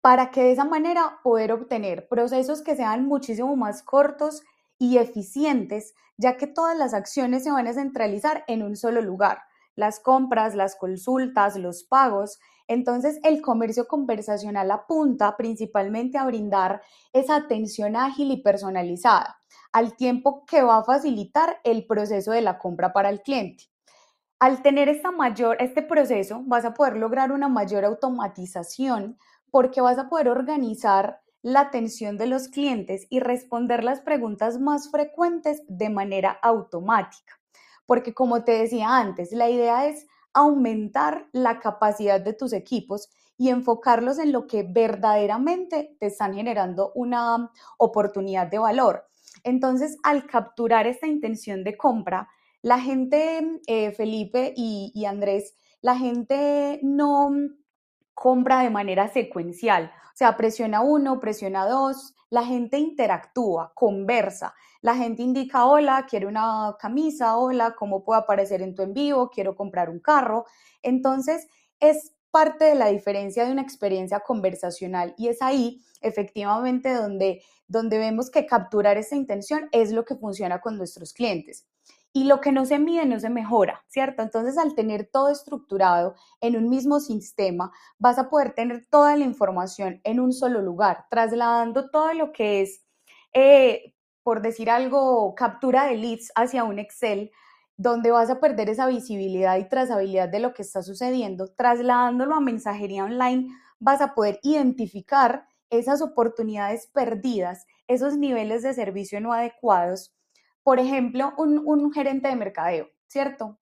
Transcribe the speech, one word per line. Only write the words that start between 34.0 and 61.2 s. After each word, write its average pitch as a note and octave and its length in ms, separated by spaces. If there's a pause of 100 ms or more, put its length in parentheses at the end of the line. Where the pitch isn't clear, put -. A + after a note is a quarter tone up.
preguntas A#3 580
más C#4+ 300
frecuentes D4+ 800
de G3 200
manera G3 420
automática. G#3 1120 (460)
Porque, A#3+ 260
como A#3 320
te A#3+ 80
decía A3+ 460
antes, F#3 340
la A#3 160
idea A#3+ 380
es D4+ 200 (280)
aumentar C#4 1000
la A#3+ 280
capacidad G#3 600
de G#3 140
tus A#3+ 180
equipos G#3 560 (300)
y B3+ 100
enfocarlos B3 720
en D#4 140
lo B3 140
que G3+ 180
verdaderamente A3+ 1300
te G#3+ 80
están G3+ 280
generando G3 600
una A#3+ 560 (280)
oportunidad G3 720
de G3 100
valor. A3+ 480 (380)
Entonces, B3+ 580
al C#4+ 240
capturar A#3 600
esta B3+ 200
intención A3 580
de G#3 140
compra, G3+ 500 (320)
la B3 180
gente, D4+ 880
eh, G#3+ 260
Felipe A3 640
y, G#3+ 400
y G#3 120
Andrés, G3+ 480 (260)
la B3 160
gente C#4+ 840
no C#4+ 480 (840)
compra B3+ 480
de B3 80
manera C#4 420
secuencial. F3 800 (140)
O - 100
sea, A3+ 200
presiona A3 440
uno, C4+ 400